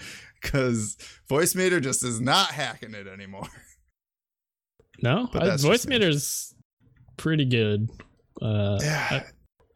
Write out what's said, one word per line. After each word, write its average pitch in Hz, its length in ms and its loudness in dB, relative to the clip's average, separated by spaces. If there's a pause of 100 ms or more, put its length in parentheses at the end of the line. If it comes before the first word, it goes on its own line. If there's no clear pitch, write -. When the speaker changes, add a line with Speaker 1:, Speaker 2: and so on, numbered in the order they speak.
(420)
Speaker 1:
'cause 120 540 0 (340)
Voicemeeter 180 520 2
just 131 220 -2
is 117 160 -2
not 165 320 4
hacking 123 420 -8
it 101 120 -14
anymore. 98 460 -14
<laughs> - 60 -20 (1400)
Speaker 2:
No, 170 280 2
Speaker 1:
But - 120 -2
Speaker 2:
I, 170 60 4
Speaker 1:
that's 147 140 0
just 214 260 4
me. 254 100 2
Speaker 2:
Voicemeeter's 156 560 -2 (640)
pretty 156 260 2
good. 110 460 2 (500)
Uh, 104 400 0
Speaker 1:
Yeah. 151 440 -2 (520)